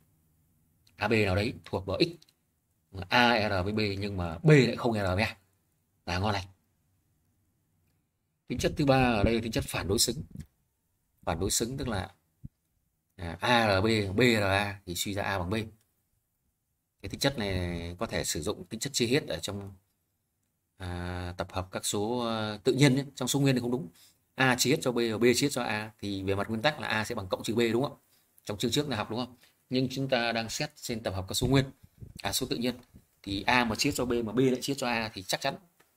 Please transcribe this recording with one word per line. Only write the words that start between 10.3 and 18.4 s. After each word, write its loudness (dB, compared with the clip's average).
Phản -2
đối -2
xứng -2
tức -6
là, -4
à, -8
A 4
R 2
B, 2
B 2
R 6
A 0
thì -8
suy -4
ra -4
A -2
bằng -4
B. -2
Cái -12
tính -10
chất -2
này -4
có -6
thể -4
sử -4